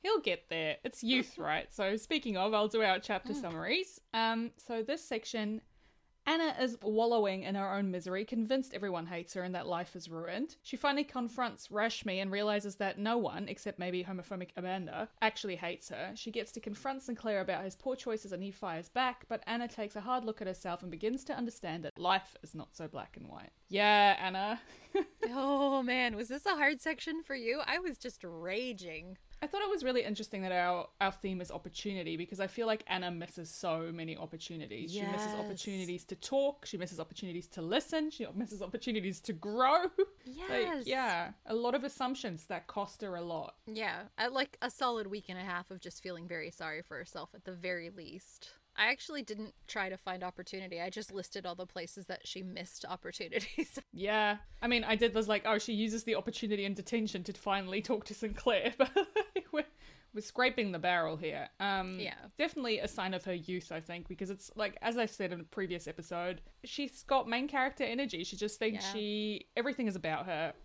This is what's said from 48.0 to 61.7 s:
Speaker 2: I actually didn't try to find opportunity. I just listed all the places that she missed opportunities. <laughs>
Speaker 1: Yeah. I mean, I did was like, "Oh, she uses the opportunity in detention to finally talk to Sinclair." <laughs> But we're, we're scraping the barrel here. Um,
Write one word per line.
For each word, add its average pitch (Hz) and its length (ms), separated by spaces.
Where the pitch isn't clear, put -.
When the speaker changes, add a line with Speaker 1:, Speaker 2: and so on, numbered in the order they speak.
Speaker 2:
I 208 160
actually 285 300
didn't 214 320
try 196 220
to 185 80
find 185 260
opportunity. 180 580
I 180 100
just 208 220
listed 190 340
all 175 100
the 185 100
places 180 400
that - 200
she 190 160
missed 180 460
opportunities. 185 960
<laughs> - 80
Speaker 1:
Yeah. 208 440
I 233 60
mean, 240 160
I 220 100
did 220 200
was 220 140
like, 208 180
"Oh, 214 120
she 226 140
uses 214 320
the 233 100
opportunity 202 500
in 196 100
detention 208 500
to 208 80
finally 196 500
talk 220 220
to 214 100
Sinclair." 226 600
<laughs> - 40
But 262 120
we're, 302 120
we're 214 60
scraping 247 520
the 170 60
barrel 165 380
here. 151 320
Um, 190 400